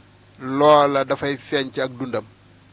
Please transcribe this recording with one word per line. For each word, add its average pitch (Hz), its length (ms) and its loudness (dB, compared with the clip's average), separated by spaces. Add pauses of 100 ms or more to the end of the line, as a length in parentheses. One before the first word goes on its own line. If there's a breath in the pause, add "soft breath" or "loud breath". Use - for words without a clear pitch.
(420)
loola 143 640 4
dafay 143 320 -4
feeñ 135 340 -4
ci 139 100 -6
ak 131 100 -6
dundam. 120 340 -8 (480)